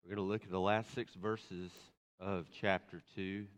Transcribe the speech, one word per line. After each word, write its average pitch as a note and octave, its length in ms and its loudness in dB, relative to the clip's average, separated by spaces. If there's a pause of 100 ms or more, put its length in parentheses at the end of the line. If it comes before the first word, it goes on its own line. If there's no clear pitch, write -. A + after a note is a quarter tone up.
We're F2 100 -4
gonna G2 140 2
look G#2+ 160 0
at G2 80 -8
the F#2 80 4
last G#2 340 4
six - 200 -6
verses F#2 580 -4 (480)
of F#2 260 -2 (140)
chapter F#2 420 0 (140)
two G2 300 -2 (120)